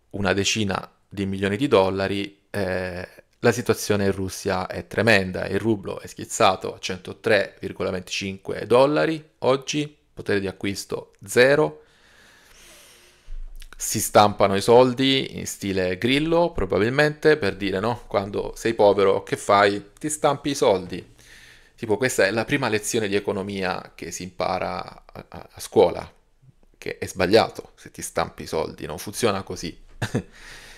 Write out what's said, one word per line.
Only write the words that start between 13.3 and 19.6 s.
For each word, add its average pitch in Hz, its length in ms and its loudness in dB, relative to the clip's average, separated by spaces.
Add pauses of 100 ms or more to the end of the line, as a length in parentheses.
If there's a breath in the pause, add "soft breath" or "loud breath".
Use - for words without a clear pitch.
Si - 240 -6
stampano 101 580 4
i 98 40 2
soldi 127 760 4
in 92 80 -8
stile 92 500 -2
Grillo, 160 560 0
probabilmente, 135 840 2
per 98 180 -2
dire, 95 240 -2
no? 117 260 -4
Quando 104 480 -4
sei 113 200 -2
povero, 101 480 4
che - 160 -6
fai? 101 600 2